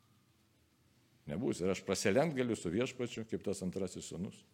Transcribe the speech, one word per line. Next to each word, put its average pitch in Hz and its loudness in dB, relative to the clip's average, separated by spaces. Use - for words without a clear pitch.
Nebus. 98 -2
Ir 95 4
aš 90 0
prasilenkt 117 4
galiu 120 2
su 82 0
viešpačiu, 117 -2
kaip 98 -4
tas 98 0
antrasis 90 -4
sūnus. 85 -8